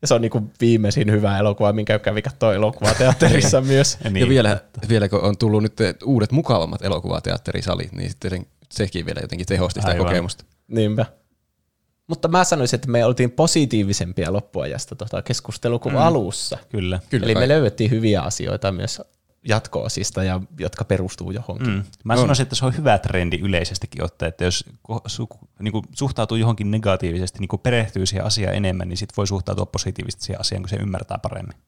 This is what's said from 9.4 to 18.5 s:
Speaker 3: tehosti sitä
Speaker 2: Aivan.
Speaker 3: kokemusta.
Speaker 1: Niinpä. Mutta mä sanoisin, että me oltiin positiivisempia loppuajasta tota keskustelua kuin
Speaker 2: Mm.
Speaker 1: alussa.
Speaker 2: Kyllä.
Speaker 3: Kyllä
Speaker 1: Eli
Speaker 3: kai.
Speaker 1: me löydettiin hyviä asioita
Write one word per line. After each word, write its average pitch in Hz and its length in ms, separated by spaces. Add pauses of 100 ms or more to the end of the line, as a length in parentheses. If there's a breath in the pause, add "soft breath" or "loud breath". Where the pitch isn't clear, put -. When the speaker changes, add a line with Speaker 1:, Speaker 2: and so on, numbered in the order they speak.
Speaker 3:
tehosti 92 340
sitä 101 120
Speaker 2:
Aivan. 87 140
Speaker 3:
kokemusta. 90 380 (240)
Speaker 1:
Niinpä. 110 380 (1000)
Mutta 165 220
mä 180 160
sanoisin, 156 320
että 127 140
me 120 140
oltiin 123 260
positiivisempia 98 1040
loppuajasta - 640
tota - 260
keskustelua - 560
kuin 135 160
Speaker 2:
Mm. 131 60
Speaker 1:
alussa. 135 580 (100)
Speaker 2:
Kyllä. 92 320 (100)
Speaker 3:
Kyllä 107 160
Speaker 1:
Eli 110 80
Speaker 3:
kai. 110 80
Speaker 1:
me 127 60
löydettiin 127 420
hyviä 110 320
asioita 95 500